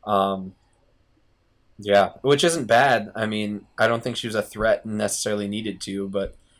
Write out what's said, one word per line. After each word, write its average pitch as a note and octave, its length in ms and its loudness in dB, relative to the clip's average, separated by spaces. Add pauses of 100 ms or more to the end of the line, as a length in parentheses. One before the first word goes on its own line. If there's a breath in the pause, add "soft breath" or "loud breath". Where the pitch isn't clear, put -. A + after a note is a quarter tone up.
Um, G2 480 0 (1200)
yeah, G2+ 440 4
which C#3+ 220 4
isn't E3 220 2
bad. A#2 500 4
I A2 100 -2
mean, G#2+ 420 -6 (100)
I A2+ 100 2
don't A#2 160 0
think B2 140 -6
she - 100 -8
was A2 80 -6
a G#2+ 60 0
threat G#2+ 440 -2
and G#2+ 120 -6
necessarily G#2 500 -4
needed G#2 340 -6
to, G2 260 -6
but G2 280 -6 (240)